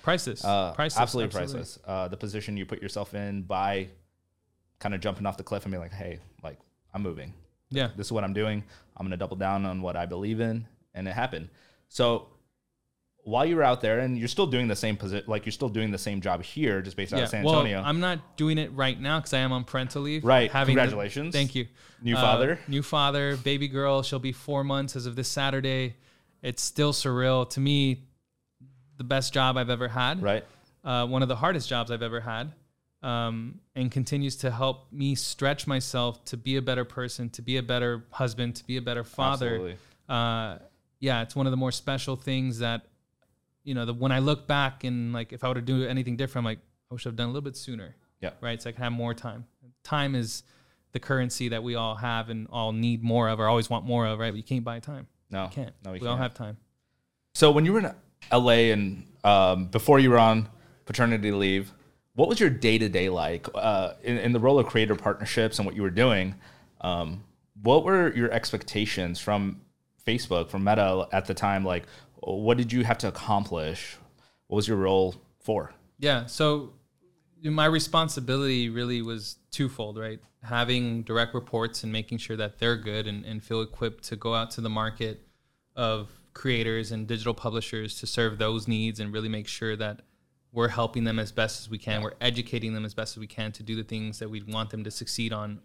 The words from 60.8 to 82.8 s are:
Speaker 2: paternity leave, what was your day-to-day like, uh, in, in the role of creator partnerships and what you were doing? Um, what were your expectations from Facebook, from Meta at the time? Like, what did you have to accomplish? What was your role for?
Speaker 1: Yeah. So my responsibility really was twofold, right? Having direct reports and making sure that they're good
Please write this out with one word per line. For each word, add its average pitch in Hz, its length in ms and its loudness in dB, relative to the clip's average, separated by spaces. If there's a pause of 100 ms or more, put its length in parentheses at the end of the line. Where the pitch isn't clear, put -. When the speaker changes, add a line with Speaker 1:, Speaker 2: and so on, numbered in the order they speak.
Speaker 2:
paternity 110 460 2
leave, 98 420 2 (420)
what 156 140 6
was 226 120 2
your 175 100 6
day-to-day 107 580 4
like, 85 460 -2
uh, 98 380 0 (100)
in, 120 160 -2
in 117 140 2
the 120 80 4
role 135 180 6
of 120 80 4
creator 107 300 2
partnerships 107 640 0
and 101 80 0
what 92 100 -4
you 104 60 -2
were 95 80 2
doing? 101 440 4 (460)
Um, 87 440 -4 (380)
what 127 220 8
were 185 300 4
your 120 180 2
expectations 98 880 -2
from 101 400 0 (460)
Facebook, 95 420 0
from 95 160 -2
Meta 98 480 4
at 95 140 0
the 98 80 -2
time? 98 300 0
Like, 90 220 -2 (360)
what 107 360 2
did 117 140 0
you 120 120 2
have 113 140 2
to 107 100 0
accomplish? 85 880 -2 (520)
What 101 80 0
was 104 120 2
your 110 80 2
role 95 380 4 (240)
for? 95 340 -2 (260)
Speaker 1:
Yeah. 135 280 0
So 147 480 0 (680)
my 151 220 2
responsibility 139 1040 2
really 120 320 -2
was 113 360 -8 (140)
twofold, 113 460 -4
right? 110 240 -10 (220)
Having 120 640 0
direct 117 280 0
reports 117 520 -2
and 110 80 -6
making 110 260 -4
sure 110 180 -8
that 107 220 -6
they're 117 180 2
good 107 300 -4